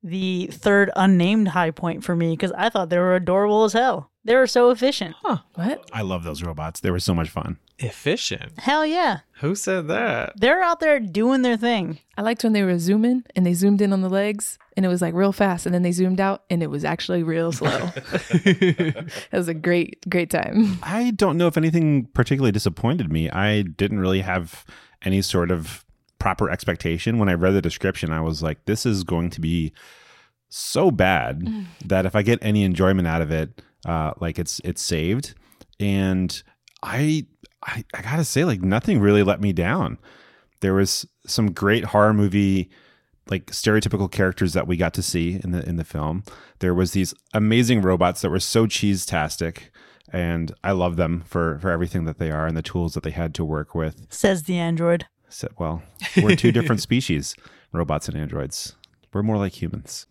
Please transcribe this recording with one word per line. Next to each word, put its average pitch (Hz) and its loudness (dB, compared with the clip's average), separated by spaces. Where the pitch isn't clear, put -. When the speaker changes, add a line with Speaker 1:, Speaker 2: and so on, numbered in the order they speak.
Speaker 1:
the 185 -4
third 202 4
unnamed 190 4
high 165 0
point 165 -6
for 180 -2
me 165 0
'cause 180 -2
I 190 0
thought 180 -2
they 175 2
were 180 4
adorable 202 2
as 208 2
hell. 226 0
They 233 4
were 262 6
so 247 6
efficient. 240 -2
Speaker 2:
Huh. 214 -2
Speaker 3:
What? 208 -4
Speaker 4:
I 113 -4
love 92 -4
those 80 -8
robots. 80 -8
They 92 0
were 90 0
so 90 2
much 82 0
fun. 82 -6
Speaker 2:
Efficient? - -6
Speaker 1:
Hell 311 0
yeah. 311 0
Speaker 2:
Who 156 -2
said 185 -4
that? 185 -2
Speaker 1:
They're 269 2
out 339 2
there 302 4
doing 226 0
their 240 2
thing. 208 -2
Speaker 3:
I 208 -6
liked 226 -2
when 220 4
they 208 4
were 180 2
zooming 220 2
and 185 4
they 175 4
zoomed 196 4
in 202 2
on 190 2
the 185 -2
legs 208 -2
and 190 2
it - 2
was, 180 2
like, 165 -2
real 196 4
fast, 190 0
and 180 0
then 180 2
they 175 2
zoomed 185 2
out 196 -2
and 170 0
it 156 -2
was 143 -4
actually 170 -2
real 165 0
slow. 151 -2
Speaker 2:
<laughs> - -2
Speaker 3:
It 175 2
was 180 0
a 165 -4
great, 175 -2
great 170 -2
time. 196 0
Speaker 4:
I 226 -2
don't 190 2
know 175 4
if 160 0
anything 156 2
particularly 127 2
disappointed 104 -2
me. 80 0
I 104 0
didn't 98 -2
really 92 0
have 92 -6
any 95 2
sort 87 0
of 82 -4
proper 95 0
expectation. 90 -2
When 104 4
I 90 2
read 90 2
the 95 2
description, 82 -4
I 80 -2
was 80 -4
like, 78 -6
"This 107 -4
is 101 0
going 85 -2
to - -12
be 80 -2
so - 0
bad 92 0
Speaker 3:
Mm. 214 -6
Speaker 4:
that 95 0
if 95 -2
I 104 2
get 113 2
any 104 2
enjoyment 92 2
out 82 0
of 76 -2
it, 80 -4
uh, 80 -2
like, 85 -6
it's, - -6
it's - -6
saved." 87 -2
And 95 0
I, 147 -2
I, - -10
I - -10
gotta 143 -2
say, 143 0
like, 110 0
nothing 107 2
really 104 6
let 98 2
me 104 0
down. 90 -2
There 95 2
was 98 0
some 104 0
great 101 0
horror 104 4
movie, 98 2
like, 95 -4
stereotypical 104 0
characters 92 0
that 92 0
we 87 -2
got 85 0
to 95 -4
see 87 -2
in 90 -4
the, 87 -4
in 85 -4
the 80 -4
film. 78 -6
There 90 0
was 90 2
these 95 -2
amazing 113 4
robots 90 2
that 92 0
were 92 0
so 113 2
cheese-tastic, 92 -2
and 85 -2
I 98 0
love 90 0
them 85 -2
for, 82 -2
for 92 -2
everything 85 -2
that 78 -6
they 80 -4
are 78 -2
and 80 -2
the 80 -4
tools 85 -4
that 76 -8
they 78 -4
had 80 -4
to 85 -2
work 76 -6
with. 80 -4
Speaker 1:
Says 127 -2
the 180 -4
android. 170 -2
Speaker 4:
So, - -12
well, 82 -4
we're 180 6
two 117 4
different 113 0
Speaker 2:
<laughs> - -10
Speaker 4:
species, 101 -2
robots 76 -2
and 78 -8
androids. 73 -8
We're 98 -2
more 110 0
like 98 -4
humans. - -10